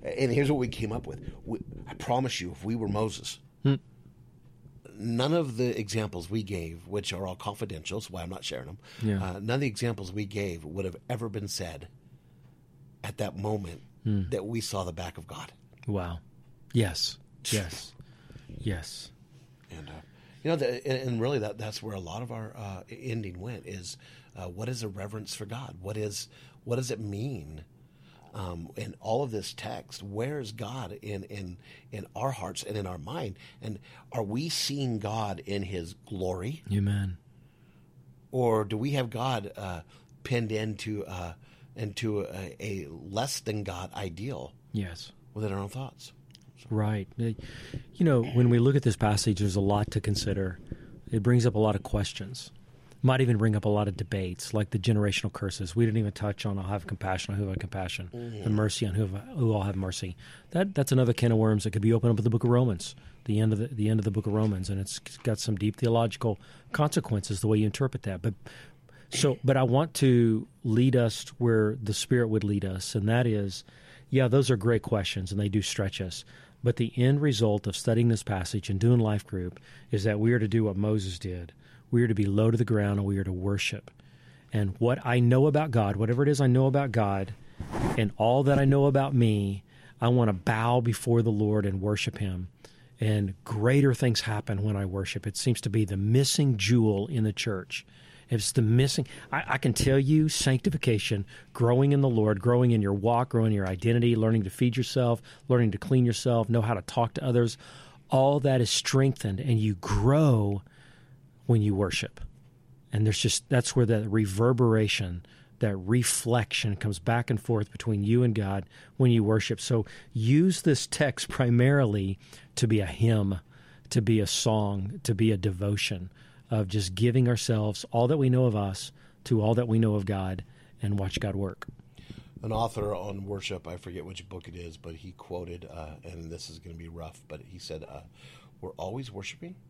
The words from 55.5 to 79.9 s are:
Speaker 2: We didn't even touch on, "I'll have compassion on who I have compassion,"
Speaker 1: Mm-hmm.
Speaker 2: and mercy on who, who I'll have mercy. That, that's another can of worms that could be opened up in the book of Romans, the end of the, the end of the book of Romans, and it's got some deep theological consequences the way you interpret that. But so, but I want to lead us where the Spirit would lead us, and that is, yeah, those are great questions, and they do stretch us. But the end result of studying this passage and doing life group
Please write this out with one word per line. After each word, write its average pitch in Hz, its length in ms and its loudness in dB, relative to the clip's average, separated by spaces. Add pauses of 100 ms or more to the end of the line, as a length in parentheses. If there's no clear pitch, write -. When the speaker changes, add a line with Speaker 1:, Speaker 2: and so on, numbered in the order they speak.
Speaker 2:
We 117 120 4
didn't 110 120 0
even 104 140 0
touch 104 340 -4
on, 101 100 -2
"I'll 95 120 -6
have 101 180 -4
compassion 95 480 -4
on 101 60 -2
who 101 60 -2
I 95 40 -4
have 95 80 -4
compassion," 92 560 -8
Speaker 1:
Mm-hmm. 117 300 -10
Speaker 2:
and 107 100 0
mercy 107 320 0
on 90 80 -4
who, 104 140 0
who 117 440 -2
I'll 104 100 2
have 98 120 -2
mercy. 92 400 -6 (380)
That, 190 200 0
that's 139 200 0
another 127 200 4
can 117 200 2
of 113 60 4
worms 110 260 4
that 104 80 -2
could 107 100 -2
be 110 100 6
opened 117 200 4
up 104 60 2
in 104 40 0
the 110 80 4
book 113 140 0
of 120 60 4
Romans, 120 440 2 (300)
the 107 160 2
end 110 120 4
of 104 60 2
the, 113 80 -2
the 110 220 -2
end 110 100 2
of 104 60 0
the 110 80 0
book 104 160 -2
of 101 40 0
Romans, 101 380 0
and 98 100 -2
it's - 200 -8
got - 400 -6
some 107 160 -2
deep 101 180 0
theological 117 640 0 (320)
consequences 110 720 -2
the 110 80 0
way 107 100 4
you 107 80 4
interpret 127 380 -2
that. 92 180 -6
But 107 120 -2 (760)
so, 139 320 2
but 131 140 4
I 131 80 4
want 135 300 2
to 120 520 6 (160)
lead 123 320 4
us 120 300 2 (140)
where 110 440 4
the 104 120 -2
Spirit 120 340 2
would 107 160 0
lead 101 200 0
us, 95 300 -6
and 104 140 0
that 120 180 4
is, 101 380 -2 (460)
yeah, 131 180 4
those 127 200 4
are 127 80 4
great 113 260 2
questions, 98 500 -2
and 101 80 -2
they 104 80 0
do 101 120 2
stretch - 400 -4
us. 92 240 -8 (380)
But 123 140 2
the 117 180 -2
end 135 260 4
result 110 460 2
of 98 100 -4
studying 120 300 2
this 113 160 2
passage 95 480 -4
and 98 80 0
doing 120 220 6
life 107 260 0
group 90 320 -8 (320)